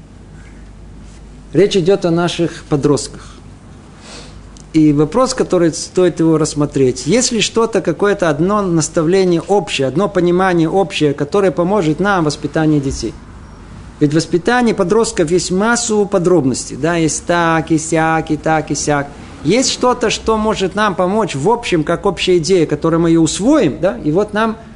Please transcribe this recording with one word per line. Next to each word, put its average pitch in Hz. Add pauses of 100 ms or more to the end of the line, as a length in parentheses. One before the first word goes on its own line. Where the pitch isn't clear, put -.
(1500)
Речь 202
идет 190
о 175
наших 170
подростках. 143 (1400)
И 151
вопрос, 156
который 170
стоит 180
его 160
рассмотреть, 143
есть 220
ли 220
что-то, 226
какое-то 180
одно 180
наставление 170
общее, 180
одно 170
понимание 175
общее, 160
которое 180
поможет 175
нам 190
в 151
воспитании 151
детей? 131 (840)
Ведь 147
в -
воспитании 214
подростков 190
есть 175
массу 214
подробностей, 165
да, 156
есть 160
так, 165
и 160
сяк, 160
и 151
так, 156
и 143
сяк. 143 (340)
Есть 226
что-то, 240
что 220
может 190
нам 208
помочь 190
в 143
общем, 196
как 170
общая 180
идея, 165
которую 156
мы 170
ее 165
усвоим, 185
да, 208
и 151
вот 202
нам 220 (200)